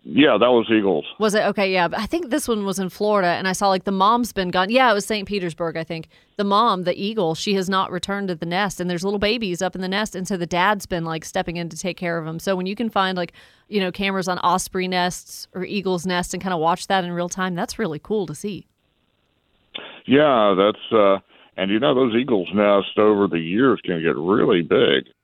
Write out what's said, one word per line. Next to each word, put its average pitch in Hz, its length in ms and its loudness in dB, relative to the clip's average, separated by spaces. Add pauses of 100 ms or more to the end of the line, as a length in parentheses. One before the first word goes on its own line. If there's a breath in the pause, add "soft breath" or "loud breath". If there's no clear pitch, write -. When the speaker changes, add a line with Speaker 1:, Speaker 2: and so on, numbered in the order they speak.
Speaker 1:
Yeah, 113 360 4
that 120 120 6
was 117 200 4
eagles. 98 360 2 (120)
Speaker 2:
Was 208 160 0
it? 214 100 2
Okay, 196 280 0
yeah. 180 160 2
But 170 100 -4
I 214 60 -4
think 330 240 -4
this 269 180 -2
one 214 200 -2
was 196 120 -4
in 185 120 -4
Florida, 202 380 0
and 175 200 0
I 185 40 0
saw, 202 180 0
like, 190 140 0
the 202 60 -2
mom's 208 400 2
been 180 200 -2
gone. 185 180 2
Yeah, 254 220 4
it 208 40 4
was 202 120 -2
Saint 208 200 -4
Petersburg, 170 480 -4
I 165 100 -6
think. 160 240 -10 (280 soft breath)
The 208 80 -2
mom, 202 380 2
the 175 200 0
eagle, 196 320 -2
she 202 200 -2
has 190 120 0
not 190 240 0
returned 196 380 -6
to 180 60 -4
the 160 100 -8
nest, 180 340 -2
and 180 120 -2
there's 175 140 -4
little 202 140 -2
babies 208 440 -2
up 185 120 -2
in 185 60 -8
the 185 80 -4
nest, 202 260 -4
and 185 140 -6
so 190 80 -2
the 170 100 -4
dad's 185 380 0
been, 165 220 -4
like, 160 180 -6
stepping 180 320 -6
in 170 140 -6
to 160 80 -14
take 180 180 -6
care 170 220 -4
of 160 80 -6
'em. 160 120 -8
So 196 160 -2
when 185 120 -4
you 208 100 -6
can 233 140 -4
find, 185 260 0
like, 175 160 -6 (360 soft breath)
you 208 120 0
know, 185 100 0
cameras 190 380 -2
on 180 120 -2
osprey 185 460 0
nests 180 680 -4
or 180 100 -6
eagle's 185 400 -2
nest 180 300 -2
and 175 80 -8
kinda 185 160 -2
watch 170 300 0
that 190 160 2
in 175 60 -6
real 175 200 -4
time, 185 240 -4
that's 185 240 -6
really 160 200 -4
cool 202 280 -4
to 151 80 -10
see. 202 320 -10 (1400 loud breath)
Speaker 1:
Yeah, 127 500 4
that's, 101 380 2
uh, 98 280 4 (360 soft breath)
and, 95 140 -2
you 110 100 2
know, 143 140 2
those 123 200 2
eagles' 113 380 0
nests 101 460 2
over 104 280 4
the 85 140 -2
years 104 420 2
can 85 200 -2
get 80 120 0
really 92 460 2
big. 80 460 2 (180)